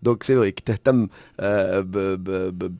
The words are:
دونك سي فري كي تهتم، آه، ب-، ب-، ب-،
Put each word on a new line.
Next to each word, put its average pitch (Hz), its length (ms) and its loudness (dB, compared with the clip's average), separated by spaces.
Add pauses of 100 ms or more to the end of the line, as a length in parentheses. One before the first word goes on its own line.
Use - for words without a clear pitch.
دونك 120 200 2
سي 131 140 2
فري 107 140 4
كي - 140 -14
تهتم، 117 440 2 (320)
آه، 98 400 0
ب-، 95 100 -6 (340)
ب-، 92 340 -4
ب-، 90 220 -6